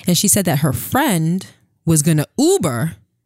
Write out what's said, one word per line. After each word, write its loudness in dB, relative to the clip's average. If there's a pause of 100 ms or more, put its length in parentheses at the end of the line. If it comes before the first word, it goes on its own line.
And 2
she 0
said 2
that 0
her 0
friend -2 (400)
was 2
gonna 2 (120)
Uber 0 (300)